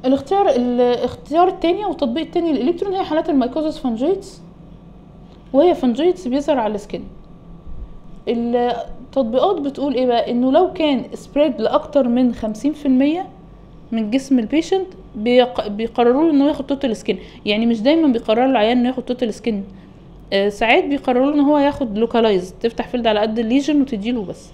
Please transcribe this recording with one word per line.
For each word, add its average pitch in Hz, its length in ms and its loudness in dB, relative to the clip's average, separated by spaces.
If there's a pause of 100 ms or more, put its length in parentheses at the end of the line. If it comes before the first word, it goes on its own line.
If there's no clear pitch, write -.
الاختيار، 277 440 0
الاختيار 247 1000 0
التاني 370 360 -2
او 392 60 -4
التطبيق 285 340 -4
التاني 339 280 -2
للالكترون 349 420 -2
هي 381 100 -2
حالات 320 260 -2
المايكوزس 294 480 -2
فانجيتس، 269 640 -4 (1120)
وهي 320 220 6
فانجيتس 269 540 -2
بيظهر 285 300 0
على 214 160 -2
السكن. - 280 -10 (1300)
التطبيقات 240 1300 -2
بتقول 277 340 -4
ايه 254 120 0
بقى؟ 233 240 0
انه 247 220 2
لو 330 200 4
كان 277 320 0 (100)
سبريد 269 460 0
لاكتر 254 480 0
من 240 260 2
خمسين 220 380 -4
في - 140 -8
المية 285 400 2 (680)
من 220 180 -2
جسم 262 280 2
البيشنت 320 480 0 (300)
بيق-، 247 520 2
بيقرروا 233 560 2
له 330 60 4
انه 277 180 4
ياخد 285 180 -2
توتال 269 300 -2
سكين. - 220 -4 (280)
يعني 214 200 0
مش 233 140 0
دايمًا 311 320 4
بيقرروا 233 380 2
العيان 240 280 4
انه 247 100 2
ياخد 254 140 -4
توتال 247 320 -4
سكين، 208 300 -4 (680)
آه، 196 160 2
ساعات 240 360 2
بيقرروا 269 420 0
له 294 80 0
ان 294 60 2
هو 294 180 4
ياخد 277 400 0
لوكالايز، 220 640 2
تفتح 233 280 -4
فيلد 240 180 -2
على 214 140 2
قد 220 180 -2
الليجن 269 440 2
وتديله 226 420 -4
بس. - 300 -14